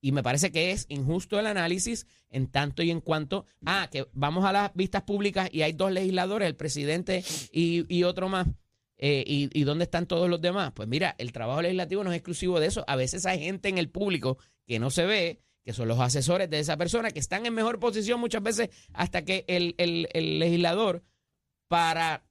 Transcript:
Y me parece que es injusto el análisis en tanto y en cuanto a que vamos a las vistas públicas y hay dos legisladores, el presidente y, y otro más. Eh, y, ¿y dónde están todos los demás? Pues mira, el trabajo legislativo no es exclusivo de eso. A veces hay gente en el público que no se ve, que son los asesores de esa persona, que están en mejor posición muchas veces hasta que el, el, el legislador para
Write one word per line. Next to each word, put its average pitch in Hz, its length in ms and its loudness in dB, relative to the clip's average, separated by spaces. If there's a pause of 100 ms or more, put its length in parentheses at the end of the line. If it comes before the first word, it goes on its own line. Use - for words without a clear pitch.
Y 135 120 0
me 139 100 2
parece 143 300 2
que 170 200 2
es 208 160 -4
injusto 160 520 -2
el 220 60 0
análisis 190 600 -2 (220)
en 131 200 -2
tanto 143 340 0
y 170 80 2
en 170 100 -2
cuanto 156 460 -2 (180)
a 180 260 0
que 135 220 -4
vamos 151 320 0
a 196 80 4
las 202 220 2
vistas 190 280 0
públicas 196 480 0
y 156 120 -2
hay 156 100 2
dos 185 180 0
legisladores, 185 560 0
el 160 80 0
presidente 156 720 -2 (260)
y, 170 380 2
y 175 160 4
otro 180 240 0
más. 185 180 2 (520)
Eh, 139 280 2
y, 143 220 0 (100)
¿y 147 60 6
dónde 151 200 2
están 170 220 -2
todos 175 220 2
los 175 120 2
demás? 175 340 0
Pues 107 140 -8
mira, 156 300 0
el 120 140 -6
trabajo 123 300 -2
legislativo 185 420 -2
no 185 80 0
es 170 40 0
exclusivo 175 440 0
de 156 60 4
eso. - 200 -2
A 139 100 0
veces 131 300 -2
hay 185 140 0
gente 190 280 -4
en 190 100 0
el 170 100 0
público 165 500 0 (280)
que 117 120 -2
no 127 120 0
se 170 160 2
ve, 185 340 0 (240)
que 113 80 -10
son 117 160 -2
los 117 100 2
asesores 147 520 2
de 151 100 0
esa 151 160 -2
persona, 208 340 0
que 151 100 -8
están 202 260 -4
en 233 80 -2
mejor 226 260 0
posición 226 400 0
muchas 226 220 -2
veces 220 280 0 (220)
hasta 180 320 -2
que 185 240 -2
el, 175 300 2
el, 170 340 0
el 160 260 0
legislador 170 640 2 (680)
para 165 640 2